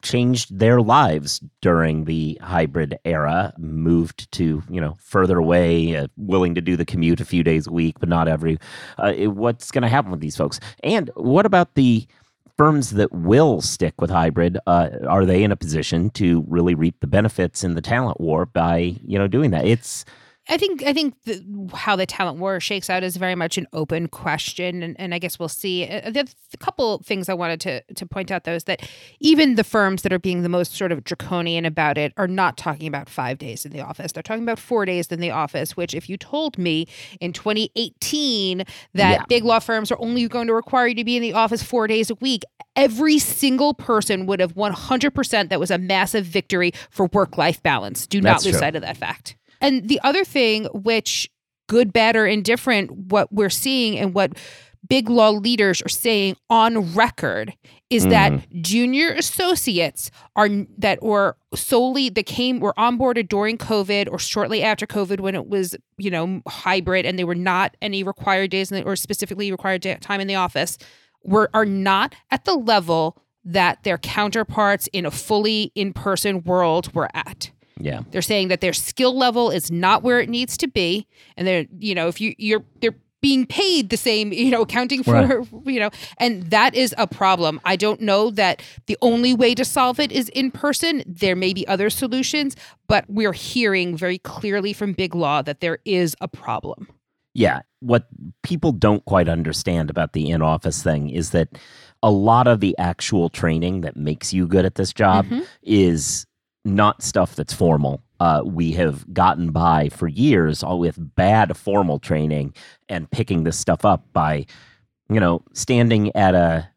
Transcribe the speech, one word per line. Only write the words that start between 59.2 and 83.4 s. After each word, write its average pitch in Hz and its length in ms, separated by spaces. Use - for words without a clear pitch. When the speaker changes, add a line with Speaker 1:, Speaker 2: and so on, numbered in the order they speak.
Speaker 2:
are 208 120
n-, 202 200
that 202 220
were 202 360
solely, 262 540
that 202 180
came, 247 320
were 196 180
onboarded 233 520
during 208 300
covid 202 520
or 170 80
shortly - 460
after 214 220
covid 196 340
when 190 160
it 135 100
was, 190 300
you 196 140
know, 175 380
hybrid 185 580
and 185 100
they 180 60
were 175 140
not 185 440
any 196 220
required 190 480
days 190 220
in 196 60
the, 175 60
or 190 120
specifically 202 560
required 185 300
da-, 180 180
time 202 200
in 196 60
the 196 80
office, 180 420
were, 208 320
are 220 120
not 196 500
at 269 120
the 381 120
level 170 600
that 175 400
their 175 140
counterparts 208 920
in 180 140
a 147 60
fully 214 640
in-person 196 640
world 175 520
were 160 200
at. - 380
Speaker 1:
Yeah. - 300
Speaker 2:
They're 185 120
saying 196 260
that 180 120
their 180 140
skill 254 420
level 240 340
is 170 200
not 185 320
where 247 180
it 233 80
needs 240 300
to 330 100
be. 196 380
And 180 100
they're, 175 200
you 202 160
know, 170 120
if 175 140
you, 220 180
you're, 214 240
they're 226 140
being 269 260